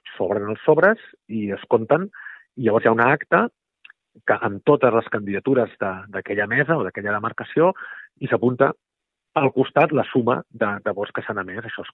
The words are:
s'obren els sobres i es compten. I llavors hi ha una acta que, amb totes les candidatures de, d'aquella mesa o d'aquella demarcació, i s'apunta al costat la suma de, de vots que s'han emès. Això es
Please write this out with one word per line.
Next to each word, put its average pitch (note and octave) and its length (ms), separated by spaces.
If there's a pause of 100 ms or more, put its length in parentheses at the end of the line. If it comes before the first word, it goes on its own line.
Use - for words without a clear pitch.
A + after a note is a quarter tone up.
(140)
s'obren G2+ 340
els G#2+ 160
sobres D#3+ 380 (260)
i G#2+ 240
es - 160
compten. C#3+ 400 (480)
I A2+ 140
llavors A2+ 160
hi - 20
ha A2+ 80
una A#2 160
acta E3+ 300 (840)
que, G#2+ 160
amb G2+ 240
totes C3+ 320
les A2+ 160
candidatures G#2 640
de, G2 160 (160)
d'aquella G2+ 400
mesa C#3+ 320
o F#2+ 80
d'aquella G#2 300
demarcació, C#3+ 560 (420)
i - 160
s'apunta B2+ 400 (640)
al D3+ 160
costat C#3+ 400
la C3 160
suma B2 300 (100)
de, A2 220 (160)
de G#2 100
vots G2+ 160
que - 160
s'han G#2 160
emès. F#2 240
Això G#2 160
es - 120